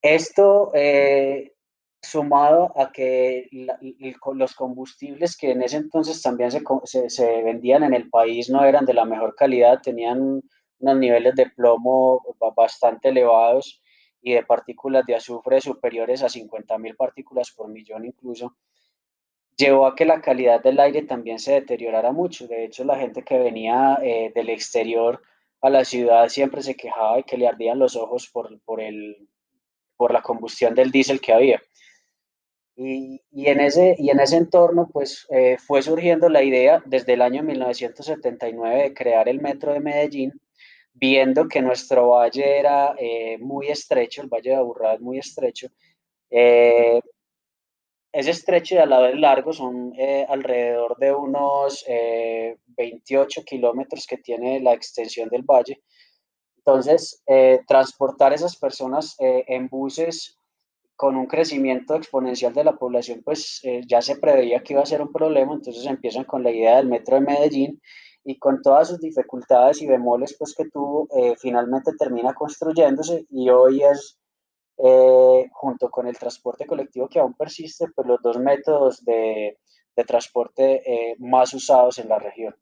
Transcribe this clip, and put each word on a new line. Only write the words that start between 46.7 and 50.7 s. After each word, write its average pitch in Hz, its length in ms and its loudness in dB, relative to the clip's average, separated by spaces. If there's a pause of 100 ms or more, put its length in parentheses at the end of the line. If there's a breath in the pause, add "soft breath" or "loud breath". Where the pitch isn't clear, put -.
es 139 160 -4
estrecho 170 480 -2
y - 20 4
a 156 80 6
la 131 140 4
vez 127 160 2
largo, 143 360 2
son, 123 460 -10
eh, 139 300 -2
alrededor 123 720 -4